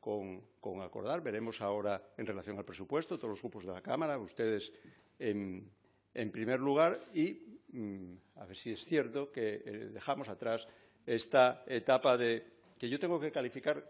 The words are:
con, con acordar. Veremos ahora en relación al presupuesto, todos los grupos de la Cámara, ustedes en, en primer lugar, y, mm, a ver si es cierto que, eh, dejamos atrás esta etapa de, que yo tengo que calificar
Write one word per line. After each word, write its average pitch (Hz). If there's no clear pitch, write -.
con, 98
con 95
acordar. 110
Veremos 113
ahora 101
en 117
relación 98
al 101
presupuesto, 135
todos 113
los 101
grupos 107
de 92
la 90
Cámara, 143
ustedes 107
en, 101
en 117
primer 120
lugar, 147
y, 180
mm, 98
a 104
ver 92
si -
es -
cierto 139
que, 107
eh, 107
dejamos 135
atrás 113
esta 123
etapa 131
de, 117
que 120
yo 131
tengo 175
que 151
calificar 143